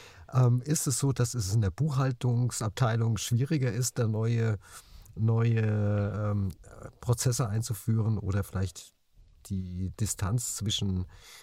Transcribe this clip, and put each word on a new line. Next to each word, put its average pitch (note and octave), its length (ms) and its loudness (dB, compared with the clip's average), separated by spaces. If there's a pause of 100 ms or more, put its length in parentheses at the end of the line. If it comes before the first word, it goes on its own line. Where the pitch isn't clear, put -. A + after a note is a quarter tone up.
(340)
Ähm, B2+ 320 4
ist D3+ 220 -2
es C3+ 100 0
so, C#3 140 0
dass A#2+ 240 0
es G2 180 -2
in A#2 80 4
der G2 100 2
Buchhaltungsabteilung A#2+ 1500 0
schwieriger C3 540 0
ist, A#2 280 -2
da A#2 80 2
neue, A2 500 0 (560)
neue, A2+ 480 4
ähm, G#2 880 0 (520)
Prozesse A#2+ 460 0
einzuführen A2 680 0
oder F#2+ 260 -2
vielleicht - 520 -6 (520)
die F#2 520 -6
Distanz G#2 560 -2
zwischen, G2 500 -2 (380)